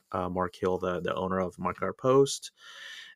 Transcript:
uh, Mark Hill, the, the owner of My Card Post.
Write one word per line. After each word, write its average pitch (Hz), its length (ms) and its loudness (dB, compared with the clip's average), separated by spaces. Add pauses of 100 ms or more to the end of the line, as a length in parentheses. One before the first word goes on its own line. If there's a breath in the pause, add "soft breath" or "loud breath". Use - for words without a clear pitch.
(120)
uh, 92 160 -2
Mark 90 280 0
Hill, 92 220 2
the, 90 220 -2
the 87 140 0
owner 92 240 0
of 90 200 -2
My 90 140 -2
Card 95 240 -4
Post. 139 540 4 (640 loud breath)